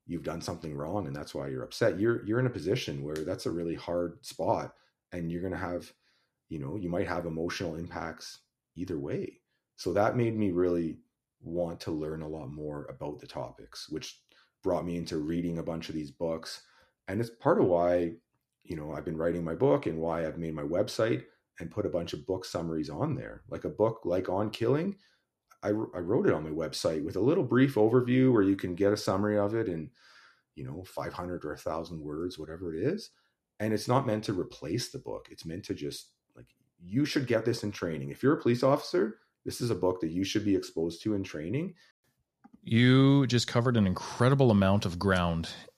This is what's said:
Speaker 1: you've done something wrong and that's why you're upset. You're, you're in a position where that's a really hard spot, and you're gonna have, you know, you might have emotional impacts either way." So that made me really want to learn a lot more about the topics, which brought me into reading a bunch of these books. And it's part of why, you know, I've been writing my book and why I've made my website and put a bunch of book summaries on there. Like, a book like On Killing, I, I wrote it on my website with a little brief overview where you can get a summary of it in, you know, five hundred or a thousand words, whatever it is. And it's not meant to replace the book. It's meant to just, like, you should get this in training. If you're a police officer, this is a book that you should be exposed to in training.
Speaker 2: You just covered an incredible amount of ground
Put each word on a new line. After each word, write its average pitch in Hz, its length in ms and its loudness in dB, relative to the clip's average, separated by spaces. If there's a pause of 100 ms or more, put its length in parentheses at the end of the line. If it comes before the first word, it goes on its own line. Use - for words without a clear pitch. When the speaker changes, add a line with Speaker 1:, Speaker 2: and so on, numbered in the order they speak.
Speaker 1:
you've 82 180 -6
done 80 160 -6
something 82 340 -8
wrong 80 320 -4
and 69 80 -8
that's 73 200 -10
why 71 140 -6
you're 65 140 -6
upset. 95 380 0
You're, 117 260 0
you're 110 140 0
in 131 60 4
a 123 40 0
position 78 520 -2
where 76 120 -6
that's 78 320 -6
a - 40 -2
really 85 240 -2
hard 87 500 -4
spot, 82 500 -2 (380)
and 82 180 -4
you're 87 120 -4
gonna 92 140 -4
have, 87 360 -6 (560)
you 80 100 -8
know, 71 180 -6
you 92 120 -6
might 90 180 0
have 85 200 -4
emotional 82 500 -4
impacts 82 640 -10 (340)
either 87 240 -6
way." 104 420 -6 (360)
So - 160 -2
that 101 240 4
made 117 200 2
me 104 140 2
really 85 480 2 (420)
want 85 400 -4
to - 100 -6
learn 78 320 -4
a 78 60 -8
lot 78 220 -8
more 73 400 -8
about 71 300 -10
the - 60 -16
topics, - 600 -12
which - 320 -10 (420)
brought 87 220 2
me 87 120 -2
into 85 200 -4
reading 82 420 -2
a 80 40 -4
bunch 82 260 -6
of 82 60 -8
these 76 160 -6
books. 82 520 -6 (460)
And 101 120 -2
it's 120 100 -4
part 180 300 2
of 131 60 6
why, 87 460 4 (500)
you 87 140 -8
know, 76 160 -8
I've 73 120 -8
been 82 120 -4
writing 85 280 0
my 82 100 -4
book 139 320 2
and 80 120 -2
why 82 280 0
I've 78 120 -6
made 80 160 -4
my 76 80 -6
website 107 600 0 (340)
and - 120 -10
put 104 140 -4
a 90 60 -2
bunch 87 220 -4
of 76 140 -10
book 92 180 -2
summaries 82 440 -4
on 107 280 -2
there. 55 320 -12
Like, - 160 -8
a - 40 -4
book 104 360 0
like 90 240 0
On 101 220 0
Killing, 147 460 0 (680)
I, 98 60 0
I 107 280 -2
wrote 110 280 0
it 120 60 6
on 78 120 0
my 78 60 -6
website 78 540 -2
with 80 120 -6
a 92 40 0
little 151 240 4
brief 131 300 4
overview 123 580 6
where 110 100 6
you 98 120 6
can 92 220 -2
get 98 160 4
a 107 40 2
summary 104 400 2
of 101 180 2
it 113 140 -2
in, 80 220 -6 (640)
you 71 100 -12
know, 76 200 -10
five 80 280 -8
hundred 90 320 -6
or 76 80 -6
a 76 60 -10
thousand 82 420 -6
words, 76 380 -6
whatever 80 340 -8
it 80 100 -4
is. 185 280 -2 (480)
And 110 160 0
it's 104 140 -2
not 127 180 4
meant 107 180 0
to 95 160 -2
replace 104 500 -4
the - 80 -10
book. 52 320 -10
It's - 140 -16
meant 80 200 -8
to - 100 -4
just, 71 360 -8 (260)
like, 60 100 -20 (320)
you 101 260 0
should 143 220 0
get 110 180 2
this - 200 0
in 104 80 -4
training. 76 380 -4
If - 120 -8
you're 135 120 6
a - 80 -2
police 120 200 4
officer, 175 560 2 (260)
this - 160 -6
is 117 100 0
a 104 60 0
book 92 240 2
that 80 100 -2
you 90 140 -2
should 101 200 0
be 101 120 4
exposed 82 460 -4
to 107 120 0
in 98 100 -2
training. 95 500 -6 (880)
Speaker 2:
You 131 640 8
just 120 220 2
covered 120 280 2
an 101 120 6
incredible 123 640 4
amount 98 340 6
of 87 120 -4
ground 87 500 2 (300)